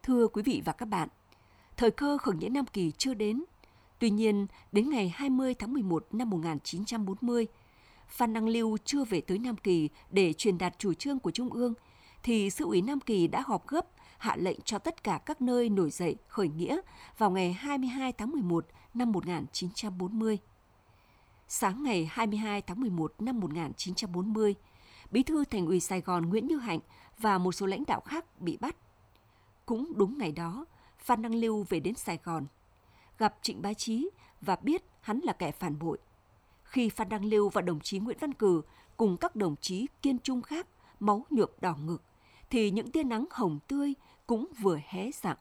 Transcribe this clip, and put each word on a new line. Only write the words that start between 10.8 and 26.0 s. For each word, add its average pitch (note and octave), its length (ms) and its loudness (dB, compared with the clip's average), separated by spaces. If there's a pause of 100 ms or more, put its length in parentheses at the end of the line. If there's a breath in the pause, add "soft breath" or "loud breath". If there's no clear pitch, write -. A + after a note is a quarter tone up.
trương C#4 260 -2
của F3 120 -2
Trung A#3+ 180 -4
ương, A#3 240 0 (500 soft breath)
thì G#3+ 260 4
Sự D4+ 160 -2
ủy F3+ 160 4
Nam C#4 180 -2
Kỳ F#3+ 280 2
đã - 180 0
họp A3 220 -2
gấp, D#4+ 180 0 (320 loud breath)
hạ - 180 -2
lệnh - 300 -2
cho G3+ 140 -2
tất - 240 -6
cả F3+ 220 0
các D4+ 160 -4
nơi B3 280 2
nổi F#3+ 200 4
dậy E3 260 -2 (120)
khởi G3 200 0
nghĩa E3 320 -2 (380 loud breath)
vào G3+ 140 4
ngày F3+ 220 2
hai C#4+ 240 -4
mươi C4 120 -2
hai C4 240 -4
tháng A3 180 -6
mười D4+ 100 -2
một E3+ 260 0 (260 soft breath)
năm A#3 180 0
một E3+ 140 0
nghìn E3 260 -4
chín F3+ 240 -6
trăm F#3+ 220 -8
bốn F#3+ 220 -2
mươi. A3 180 2 (1120 soft breath)
Sáng A3+ 360 -2
ngày F3+ 280 2
hai A3+ 160 -2
mươi G#3 100 -2
hai G#3 240 -2
tháng F#3 200 -6
mười A#3+ 80 0
một D#3+ 300 -2
năm A#3 200 -2
một D#3+ 140 -2
nghìn D#3+ 200 -4
chín F#3 220 -8
trăm G3 160 -4
bốn F#3 220 -2
mươi, G#3 220 4 (560 loud breath)
Bí B3+ 120 4
thư D4+ 220 2
Thành F#3 200 0
ủy F3+ 140 4
Sài F#3 220 -2